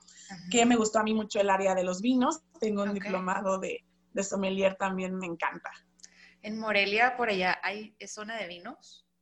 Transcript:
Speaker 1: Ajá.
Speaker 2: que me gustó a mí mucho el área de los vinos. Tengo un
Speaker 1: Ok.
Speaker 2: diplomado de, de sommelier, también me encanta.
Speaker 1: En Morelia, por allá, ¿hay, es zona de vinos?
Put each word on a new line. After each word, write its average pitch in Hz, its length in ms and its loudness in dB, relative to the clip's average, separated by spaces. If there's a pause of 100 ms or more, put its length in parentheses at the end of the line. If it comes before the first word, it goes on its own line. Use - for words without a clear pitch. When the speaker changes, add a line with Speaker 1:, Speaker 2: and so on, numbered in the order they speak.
(280)
Speaker 1:
Ajá. 180 220 -14
Speaker 2:
que 233 160 6
me 240 100 6
gustó 220 240 2
a - 20 4
mí 220 120 0
mucho 214 260 0
el 196 100 4
área 190 240 4
de 185 80 2
los 180 180 -2
vinos. 254 420 2 (180)
Tengo 208 240 0
un 202 60 -2
Speaker 1:
Ok. 202 40 -2
Speaker 2:
diplomado 190 640 -2
de, 185 260 -8 (280)
de 196 100 -2
sommelier, 190 540 0
también 185 400 -4
me 185 100 -6
encanta. - 440 -6 (720)
Speaker 1:
En 214 180 -8
Morelia, 214 560 2
por 240 140 0
allá, 185 320 0
¿hay, 208 360 -8
es 202 160 -14
zona 214 220 -10
de 202 100 -8
vinos? 180 640 -16 (140)